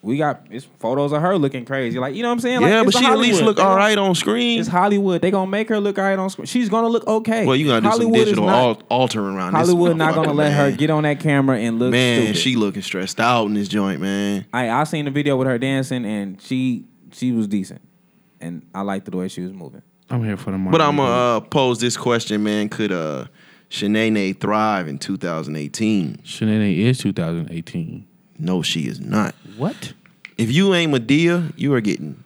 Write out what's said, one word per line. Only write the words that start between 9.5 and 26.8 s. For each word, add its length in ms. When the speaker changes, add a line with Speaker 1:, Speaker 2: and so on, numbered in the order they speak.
Speaker 2:
this 140
Speaker 1:
Hollywood 300
not 180
gonna 140
Speaker 2:
motherfucker, 60
Speaker 1:
let 180
her 160
Speaker 2:
man. 80
Speaker 1:
get 140
on 120
that 160
camera 380
and 220
look 120
Speaker 2:
Man, 300
Speaker 1:
stupid. 160
Speaker 2:
she 180
looking 280
stressed 360
out 280
in 80
this 120
joint, 320
man. 540
Speaker 1:
I, 160
I 160
seen 200
the 60
video 240
with 120
her 100
dancing, 480
and 360
she, 440
she 220
was 140
decent, 340
and 340
I 80
liked 280
the 80
way 100
she 140
was 100
moving. 300
Speaker 3:
I'm 140
here 140
for 140
the 60
Speaker 2:
But 220
Speaker 3:
Martin 80
Speaker 2:
I'ma, 160
Speaker 3:
movie. 80
Speaker 2:
uh, 20
pose 320
this 160
question, 460
man. 260
Could, 240
uh, 320
Shanae 680
thrive 480
in 120
two 180
thousand 400
eighteen? 680
Speaker 3:
Shanae 540
is 220